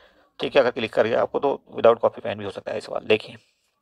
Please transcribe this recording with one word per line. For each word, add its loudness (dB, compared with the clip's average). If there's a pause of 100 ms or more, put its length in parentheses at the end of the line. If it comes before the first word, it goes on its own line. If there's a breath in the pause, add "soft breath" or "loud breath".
(400 soft breath)
ठीक 0
है। 6
अगर 4
click -4
करके -2
आपको -2
तो -2 (100)
without 4
copy 0
pen -8
भी -10
हो -6
सकता -12
है -6
ये -6
सवाल। -10
देखिए 0 (460)